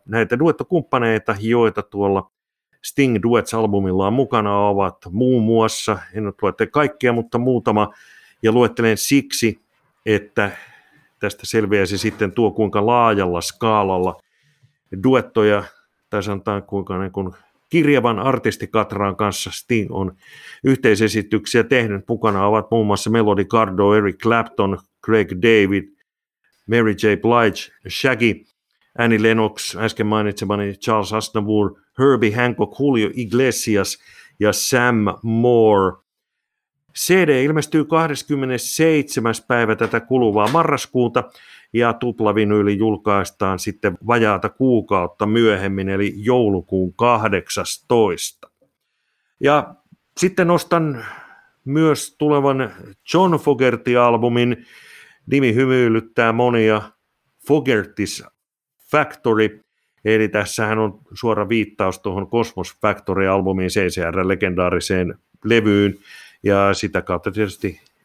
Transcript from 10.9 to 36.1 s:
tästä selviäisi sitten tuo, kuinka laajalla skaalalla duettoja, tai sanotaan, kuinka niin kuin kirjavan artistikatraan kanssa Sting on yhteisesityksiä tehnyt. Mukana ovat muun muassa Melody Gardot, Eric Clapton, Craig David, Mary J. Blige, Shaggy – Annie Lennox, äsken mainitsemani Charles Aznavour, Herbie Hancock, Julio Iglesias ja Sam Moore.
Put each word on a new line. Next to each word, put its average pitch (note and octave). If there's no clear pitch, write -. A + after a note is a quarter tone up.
tästä -
selviäisi G2+
sitten G#2
tuo, A2
kuinka G2+
laajalla G#2
skaalalla F#2+
duettoja, G#2+
tai G2+
sanotaan, G2+
kuinka F#2+
niin F#2+
kuin F#2
kirjavan C3
artistikatraan G#2
kanssa G2+
Sting A2
on F#2
yhteisesityksiä A2
tehnyt. A2+
Mukana G#2
ovat G#2+
muun A2+
muassa G#2
Melody G#2
Gardot, G2+
Eric G2+
Clapton, A2+
Craig G#2+
David, G2
Mary A2
J. G2+
Blige, A2+
Shaggy – A#2+
Annie A#2
Lennox, A2
äsken G#2+
mainitsemani G#2
Charles G#2
Aznavour, G#2+
Herbie B2
Hancock, A#2+
Julio B2+
Iglesias A#2
ja G#2
Sam A#2+
Moore. A2+